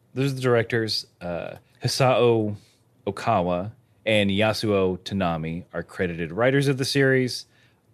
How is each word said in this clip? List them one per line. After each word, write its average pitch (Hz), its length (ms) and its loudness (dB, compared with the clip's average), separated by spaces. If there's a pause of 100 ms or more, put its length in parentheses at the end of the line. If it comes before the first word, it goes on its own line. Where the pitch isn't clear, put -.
(140)
those 135 180 -2
are 135 40 -6
the 131 60 -10
directors. 117 640 0 (120)
Uh, 87 360 -8 (280)
Hisao 117 720 2 (520)
Okawa 95 640 0 (340)
and 104 240 2
Yasuo 98 720 0
Tanami 85 720 -4
are 85 100 -8
credited 85 480 -6
writers 131 360 2
of 139 100 2
the 131 80 -4
series. 131 600 0 (480)